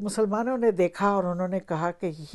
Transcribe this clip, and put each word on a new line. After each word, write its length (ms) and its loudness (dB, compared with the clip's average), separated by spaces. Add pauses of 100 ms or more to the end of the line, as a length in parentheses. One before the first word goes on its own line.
मुसलमानों 560 0
ने 140 4
देखा 460 2
और 80 2
उन्होंने 340 -2
कहा 320 -2
कि 440 -8